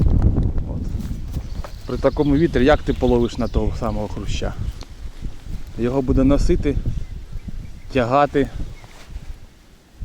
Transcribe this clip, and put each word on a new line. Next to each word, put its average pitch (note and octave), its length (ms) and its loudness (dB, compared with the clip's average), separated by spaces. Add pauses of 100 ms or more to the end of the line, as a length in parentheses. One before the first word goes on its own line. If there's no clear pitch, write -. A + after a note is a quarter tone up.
(680)
От. - 120 -6 (1040)
При B2 120 -4
такому C#3 380 2
вітрі C#3 300 2
як D3 160 6
ти C#3+ 120 0
половиш A#2+ 440 2
на A#2 100 0
того G#2+ 300 0
самого G#2+ 300 -2
хруща? - 460 -2 (1300)
Його B2 220 0
буде C3 220 4
носити, C#3+ 520 4 (1160)
тягати. C3+ 560 4 (1600)